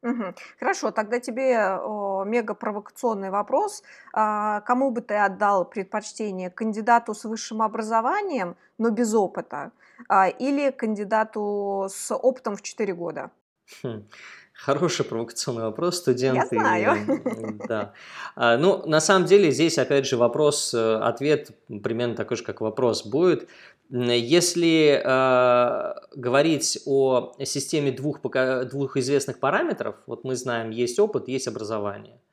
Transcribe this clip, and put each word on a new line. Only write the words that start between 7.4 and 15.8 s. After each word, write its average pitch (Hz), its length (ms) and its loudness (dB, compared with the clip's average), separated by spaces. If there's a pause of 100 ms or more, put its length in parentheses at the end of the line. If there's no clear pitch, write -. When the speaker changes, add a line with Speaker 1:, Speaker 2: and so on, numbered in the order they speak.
Speaker 1:
образованием, 226 960 -2 (220)
но 226 120 2
без 220 240 0
опыта, 170 580 -2 (360)
а, 190 200 6
или 277 420 0
кандидату 208 1200 -4
с - 240 -8
опытом 208 420 -2
в - 60 -16
четыре 196 320 -4
года? 165 360 -8 (520)
Speaker 2:
Хм. 110 220 -8 (500)
Хороший 143 500 0
провокационный 117 600 -6
вопрос, 170 320 -2